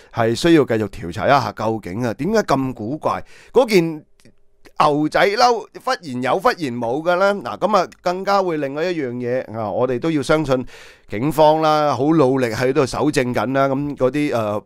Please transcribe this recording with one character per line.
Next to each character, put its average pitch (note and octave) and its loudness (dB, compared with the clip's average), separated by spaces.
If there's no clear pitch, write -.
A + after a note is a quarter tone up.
係 A#2 0
需 E3+ 4
要 D3+ 6
繼 A#2 -2
續 G#2+ 0
調 F2 -10
查 F#2 -4
一 G#2+ 4
下， B2 4
究 A2 -4
竟 G2+ -6
啊， A2 -2
點 D3+ -6
解 A3 4
咁 C3 -2
古 A#2 -8
怪？ G2 -4
嗰 B3 4
件 E3 0
牛 D3+ 2
仔 D3+ 0
褸 A3 2
忽 B3+ -2
然 B2+ -8
有 C3+ 0
忽 G#3+ 0
然 A#3+ 0
冇 B2 -4
嘅 F3 0
呢？ G3+ 2
嗱， A#2+ -10
噉 G3+ 0
啊， E3+ 0
更 F#3 -4
加 G3 2
會 F3 -2
另 C#3+ -4
外 D#3 -4
一 F3+ -4
樣 B2 -4
嘢 B2 -6
啊， G#2+ -4
我 G#2+ 0
哋 B2+ -2
都 E3 -2
要 D3+ 0
相 D#3 0
信 C3 0
警 A#2+ -4
方 D#3 4
啦， D3+ 2
好 B2+ -2
努 C#3 4
力 B2 0
喺 B2+ 0
度 C#3 4
搜 B2 -2
證 B2+ 0
緊 A2+ -2
啦。 C3+ 2
噉 C#3 -4
嗰 B2+ 0
啲， D3 -2
呃， G#2+ -4